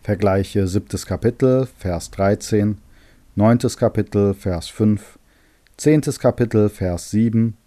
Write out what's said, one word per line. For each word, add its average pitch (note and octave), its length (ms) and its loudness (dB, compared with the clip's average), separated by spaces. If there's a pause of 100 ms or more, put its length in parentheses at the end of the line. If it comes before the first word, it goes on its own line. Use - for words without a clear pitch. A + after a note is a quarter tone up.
Vergleiche G2 640 0
siebtes G2 380 -4
Kapitel, B2+ 640 0 (100)
Vers E2+ 340 -6
dreizehn, G2+ 680 0 (560)
neuntes A#2 420 2
Kapitel, G2+ 560 0
Vers F2+ 340 -6
fünf, - 500 -2 (600)
zehntes D3+ 420 0
Kapitel, A2+ 480 2
Vers F2+ 440 -6
sieben A2+ 440 0 (120)